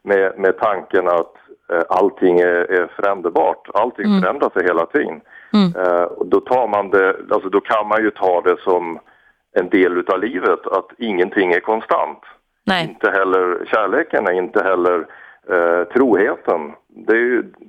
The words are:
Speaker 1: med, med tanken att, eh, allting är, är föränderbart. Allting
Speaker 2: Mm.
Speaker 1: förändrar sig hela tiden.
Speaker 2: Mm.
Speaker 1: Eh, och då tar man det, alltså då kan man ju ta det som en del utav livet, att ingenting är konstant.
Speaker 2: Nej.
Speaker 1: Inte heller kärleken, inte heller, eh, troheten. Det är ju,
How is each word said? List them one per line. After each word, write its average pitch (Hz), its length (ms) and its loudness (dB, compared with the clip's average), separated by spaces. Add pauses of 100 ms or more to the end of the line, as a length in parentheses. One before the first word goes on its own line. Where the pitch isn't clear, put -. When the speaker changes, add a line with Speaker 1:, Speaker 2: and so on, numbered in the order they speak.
Speaker 1:
med, 98 360 0
med 95 200 0
tanken 92 500 -2
att, 85 260 0 (380)
eh, 85 160 0
allting 92 520 2
är, 87 320 0
är 90 140 0 (100)
föränderbart. 92 800 -2
Allting 107 320 -2
Speaker 2:
Mm. 196 160 2
Speaker 1:
förändrar 139 280 -2
sig 90 140 0
hela 85 220 0
tiden. 82 340 -4 (320)
Speaker 2:
Mm. 185 220 2 (120)
Speaker 1:
Eh, 87 160 4
och - 240 -4
då 95 140 2
tar 127 280 0
man 101 220 -2
det, 95 260 4 (140)
alltså 95 180 -2
då 98 120 0
kan 107 280 -2
man 110 140 0
ju 107 80 0
ta 90 300 0
det 87 200 0
som 87 380 -2 (580)
en 90 120 0
del 90 300 2
utav 92 220 -2
livet, 98 460 -2
att 95 220 -4 (100)
ingenting 95 540 0
är 87 80 0
konstant. 110 580 -4 (460)
Speaker 2:
Nej. 175 240 -2
Speaker 1:
Inte 101 220 -2
heller 92 600 0
kärleken, 110 680 0
inte 90 260 0
heller, 90 440 0 (440)
eh, 87 340 2
troheten. 110 760 0 (460)
Det 110 60 2
är 113 40 2
ju, 120 360 -2 (160)